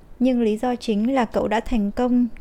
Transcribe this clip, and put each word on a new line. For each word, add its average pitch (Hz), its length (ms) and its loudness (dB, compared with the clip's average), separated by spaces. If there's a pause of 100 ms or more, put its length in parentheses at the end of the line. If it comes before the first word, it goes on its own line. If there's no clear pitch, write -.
(200)
nhưng 247 220 2
lý 214 160 2
do 247 180 -2
chính 226 380 0
là 254 120 2
cậu - 220 -2
đã 214 120 0
thành 214 320 -2
công 247 360 2 (140)